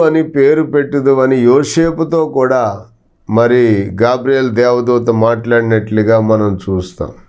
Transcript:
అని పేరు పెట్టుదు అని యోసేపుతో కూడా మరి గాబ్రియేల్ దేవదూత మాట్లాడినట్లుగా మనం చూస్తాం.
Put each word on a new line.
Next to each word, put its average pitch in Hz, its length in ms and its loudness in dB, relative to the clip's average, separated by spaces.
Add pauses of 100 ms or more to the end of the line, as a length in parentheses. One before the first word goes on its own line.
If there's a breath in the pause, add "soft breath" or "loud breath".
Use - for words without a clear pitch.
అని 160 200 2
పేరు 151 400 0
పెట్టుదు 139 560 0
అని 131 160 2
యోసేపుతో 151 920 0
కూడా 127 600 -2 (440)
మరి 113 640 2 (100)
గాబ్రియేల్ 131 480 0
దేవదూత 120 600 0
మాట్లాడినట్లుగా 113 1080 0
మనం 107 360 0
చూస్తాం. 92 540 -6 (200)